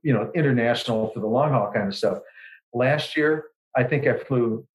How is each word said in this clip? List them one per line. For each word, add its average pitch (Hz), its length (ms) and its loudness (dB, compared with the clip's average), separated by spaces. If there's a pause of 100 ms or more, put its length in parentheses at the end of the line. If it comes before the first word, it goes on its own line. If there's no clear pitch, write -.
you 147 100 2
know, 110 220 0
international 117 800 0
for - 60 -8
the 107 60 -4
long 135 260 2
haul 104 200 0
kind 104 160 -2
of 98 60 -6
stuff. 101 240 -2 (540)
Last 131 440 0
year, 151 300 0 (300)
I 127 80 2
think 143 220 0
I 120 120 2
flew 113 560 -2